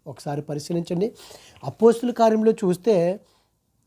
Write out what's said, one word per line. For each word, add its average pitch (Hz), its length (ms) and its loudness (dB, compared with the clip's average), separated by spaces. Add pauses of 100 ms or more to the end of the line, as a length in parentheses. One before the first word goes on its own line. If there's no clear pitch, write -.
ఒకసారి 143 340 -10
పరిశీలించండి. 170 760 -6 (480)
అపోస్తుల 233 480 2
కార్యంలో 220 400 2
చూస్తే 185 680 0 (680)